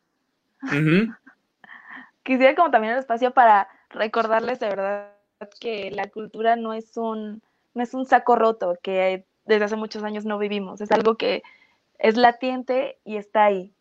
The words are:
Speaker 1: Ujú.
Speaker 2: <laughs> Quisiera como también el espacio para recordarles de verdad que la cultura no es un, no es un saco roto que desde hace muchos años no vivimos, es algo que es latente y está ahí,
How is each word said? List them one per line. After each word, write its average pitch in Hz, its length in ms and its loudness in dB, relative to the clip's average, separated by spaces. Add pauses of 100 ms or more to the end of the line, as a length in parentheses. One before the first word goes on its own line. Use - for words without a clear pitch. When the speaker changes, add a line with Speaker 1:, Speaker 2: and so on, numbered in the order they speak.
(640)
Speaker 1:
Ujú. 180 500 2
Speaker 2:
<laughs> - 1120 -20
Quisiera 262 320 4
como 330 160 2
también 220 220 2
el 262 60 -2
espacio 247 340 -2
para 220 340 6 (220)
recordarles 226 680 -2
de 220 100 -4
verdad 202 420 -6 (480)
que 208 320 -8
la 196 180 -6
cultura 214 460 -2
no 226 180 -6
es 220 220 -12
un, 220 460 -6 (320)
no 240 100 -4
es 240 100 -8
un 262 120 -4
saco 240 300 2
roto 220 460 0
que 185 440 -2 (200)
desde 208 200 2
hace 214 100 -4
muchos 220 280 -8
años 214 220 -8
no 214 120 -4
vivimos, 202 420 -6
es 208 120 -4
algo 220 260 2
que 202 260 -2 (560)
es 220 160 2
latente 254 880 0
y 214 140 -8
está 208 280 2
ahí, 196 360 -2